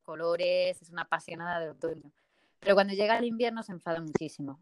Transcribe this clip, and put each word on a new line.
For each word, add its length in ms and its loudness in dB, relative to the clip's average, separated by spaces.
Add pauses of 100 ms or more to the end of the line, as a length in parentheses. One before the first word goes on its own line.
colores, 800 0
es 80 -20
una 120 -6
apasionada 580 -4
del 100 -4
otoño. 420 -6 (480)
Pero 140 6
cuando 200 6
llega 240 4
el 60 0
invierno 380 -2
se 100 -12
enfada 280 -4
muchísimo 600 -6